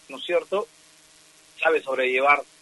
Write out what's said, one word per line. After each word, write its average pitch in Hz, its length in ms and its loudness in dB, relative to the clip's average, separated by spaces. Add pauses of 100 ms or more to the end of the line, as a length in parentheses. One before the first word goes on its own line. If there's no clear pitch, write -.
¿no 135 100 -14
es - 60 -16
cierto?, 175 420 -2 (920)
sabe 156 200 2
sobrellevar 131 600 2 (200)